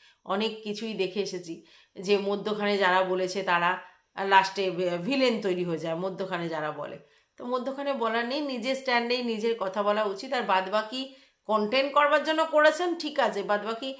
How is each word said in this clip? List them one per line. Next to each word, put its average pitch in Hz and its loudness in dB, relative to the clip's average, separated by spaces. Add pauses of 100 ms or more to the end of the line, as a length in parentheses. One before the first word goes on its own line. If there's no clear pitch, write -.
(240)
অনেক 214 -2
কিছুই 208 -6
দেখে 185 -2
এসেছি, 175 -6 (360)
যে 196 4
মধ্যখানে 202 0
যারা 185 6
বলেছে 185 0
তারা 180 2 (420)
লাস্টে 190 4
ভি-, 175 -2
ভিলেন 240 2
তৈরি 180 0
হয়ে 165 -2
যায়, 165 -4
মধ্যখানে 185 -4
যারা 151 -4
বলে। 143 -8 (380)
তো - -12
মধ্যখানে 269 -4
বলার 233 0
নেই, 277 -2
নিজের 262 -2
স্ট্যান্ডেই 247 0
নিজের 226 -2
কথা 196 -2
বলা 208 2
উচিত। 214 -4
আর 247 0
বাদবাকি 214 -2 (320)
কন্টেন্ট 214 2
করবার 294 4
জন্য 311 2
করেছেন, 311 4
ঠিক 302 -4
আছে, 196 2
বাদবাকি 220 -2